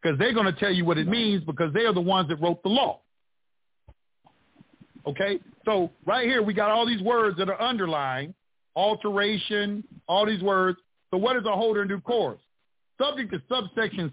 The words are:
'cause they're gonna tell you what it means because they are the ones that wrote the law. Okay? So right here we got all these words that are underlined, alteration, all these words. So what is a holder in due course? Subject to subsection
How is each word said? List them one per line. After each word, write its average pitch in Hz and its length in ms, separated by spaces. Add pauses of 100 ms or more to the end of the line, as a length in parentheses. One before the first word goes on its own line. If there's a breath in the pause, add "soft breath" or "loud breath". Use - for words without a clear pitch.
'cause 151 160
they're 226 160
gonna 202 180
tell 196 200
you 180 120
what 165 140
it 160 80
means 208 380
because 156 280
they 226 140
are 214 80
the 180 60
ones 185 280
that 156 80
wrote 170 260
the 190 60
law. 226 320 (2000)
Okay? 190 320 (260)
So 190 260 (160)
right 240 200
here 240 160
we 208 120
got 208 160
all 233 160
these 233 160
words 214 360
that 185 100
are 196 120
underlined, 160 760 (400)
alteration, 208 1080 (240)
all 196 180
these 208 160
words. 185 360 (320)
So 185 80
what 247 180
is 214 80
a 214 100
holder 208 280
in 196 60
due 196 120
course? 190 400 (600)
Subject 262 320
to 165 160
subsection 202 640